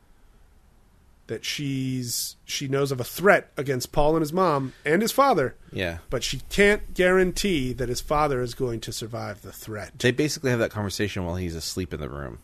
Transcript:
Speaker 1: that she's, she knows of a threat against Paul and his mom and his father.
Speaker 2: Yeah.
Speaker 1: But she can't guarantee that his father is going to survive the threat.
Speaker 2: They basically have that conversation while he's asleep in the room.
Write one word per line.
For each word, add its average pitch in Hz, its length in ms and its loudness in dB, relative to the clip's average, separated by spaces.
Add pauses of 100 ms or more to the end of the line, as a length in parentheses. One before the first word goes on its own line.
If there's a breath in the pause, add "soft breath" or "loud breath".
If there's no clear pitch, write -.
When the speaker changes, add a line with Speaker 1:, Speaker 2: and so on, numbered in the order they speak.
(1300)
Speaker 1:
that - 180 -8
she's, 131 1000 -4
she - 240 -6
knows 139 240 0
of 127 80 -4
a 120 40 -4
threat 170 520 4
against 131 360 -4
Paul 156 240 6
and 165 60 2
his 151 120 -2
mom 147 400 2 (100)
and 160 200 4
his 226 80 0
father. 208 440 4 (160)
Speaker 2:
Yeah. 85 280 -4 (100)
Speaker 1:
But 127 140 -2
she - 260 -6
can't 202 460 2
guarantee 180 760 2
that 123 140 -4
his 120 140 -4
father 147 400 2
is 120 140 -6
going 120 260 -2
to 117 100 -10
survive 110 520 -10
the 98 80 -14
threat. 104 480 -12
Speaker 2:
They 120 100 4
basically 139 400 0
have 123 100 2
that 107 120 2
conversation 101 540 -4
while 85 100 -4
he's 90 180 -4
asleep 82 400 -6
in 73 60 -8
the 69 100 -8
room. 67 340 -10